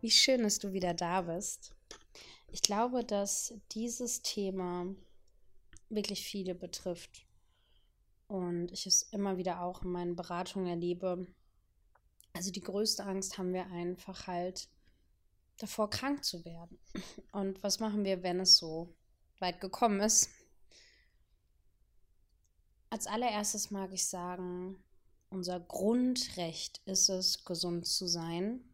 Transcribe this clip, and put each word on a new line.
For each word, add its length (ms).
Wie 80
schön, 320
dass 160
du 140
wieder 220
da 260
bist. 560
Ich 120
glaube, 440
dass 500
dieses 520
Thema 720
wirklich 340
viele 320
betrifft 680
und 460
ich 160
es 140
immer 340
wieder 260
auch 200
in 100
meinen 240
Beratungen 500
erlebe. 580
Also 180
die 120
größte 420
Angst 340
haben 140
wir 140
einfach 600
halt 420
davor, 300
krank 360
zu 200
werden. 360
Und 320
was 160
machen 260
wir, 200
wenn 160
es 160
so 400
weit 220
gekommen 400
ist? 300
Als 160
allererstes 640
mag 220
ich 160
sagen, 760
unser 300
Grundrecht 1300
ist 220
es, 360
gesund 420
zu 220
sein. 640